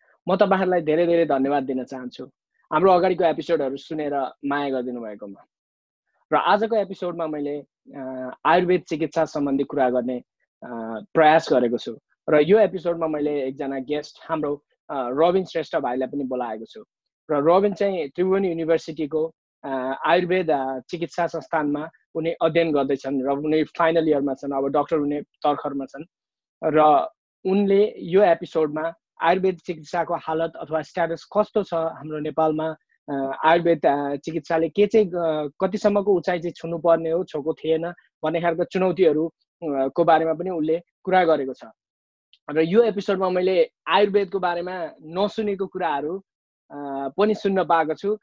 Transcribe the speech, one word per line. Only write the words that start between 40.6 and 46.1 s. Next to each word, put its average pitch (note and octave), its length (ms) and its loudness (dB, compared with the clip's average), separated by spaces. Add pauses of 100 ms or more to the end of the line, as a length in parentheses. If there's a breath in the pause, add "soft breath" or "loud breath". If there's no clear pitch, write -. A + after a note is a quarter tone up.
कुरा F#3 220 4
गरेको C#3+ 280 2
छ। - 100 -16 (840)
र D3 100 0
यो F3 240 4
एपिसोडमा F#3+ 460 0
मैले F#3 400 2 (180)
आयुर्वेदको G3 520 2
बारेमा F3 520 -6 (100)
नसुनेको G3 680 -4
कुराहरू, D#3+ 520 -6 (520)